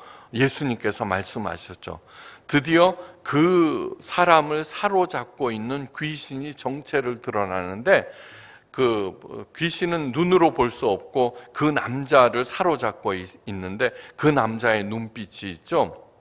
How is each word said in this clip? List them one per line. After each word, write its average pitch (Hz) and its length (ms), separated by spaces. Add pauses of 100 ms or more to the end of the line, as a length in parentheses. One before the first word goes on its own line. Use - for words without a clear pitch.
(340)
예수님께서 120 720
말씀하셨죠. 92 960 (480)
드디어 165 500 (260)
그 151 760
사람을 160 640
사로잡고 156 880
있는 123 440
귀신이 147 600
정체를 131 680
드러나는데 101 880 (640)
그 107 840
귀신은 165 580
눈으로 170 400
볼 123 180
수 - 160
없고 120 500 (160)
그 147 120
남자를 131 800
사로잡고 123 680
있-, 92 320
있는데 101 460 (240)
그 - 120
남자의 113 580
눈빛이 110 640
있죠. 95 520 (180)